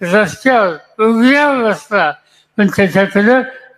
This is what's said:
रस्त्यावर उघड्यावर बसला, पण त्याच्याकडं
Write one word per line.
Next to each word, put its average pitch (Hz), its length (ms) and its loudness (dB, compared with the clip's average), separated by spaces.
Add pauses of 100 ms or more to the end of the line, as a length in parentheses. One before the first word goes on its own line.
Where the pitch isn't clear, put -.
रस्त्यावर 196 1000 -2
उघड्यावर 254 600 2
बसला, 202 480 -2 (480)
पण 208 80 2 (100)
त्याच्याकडं 202 680 0 (360)